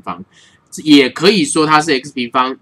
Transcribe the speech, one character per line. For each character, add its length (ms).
方， 220
也 260
可 220
以 140
说 200
它 160
是 120
X 200
平 160
方， 340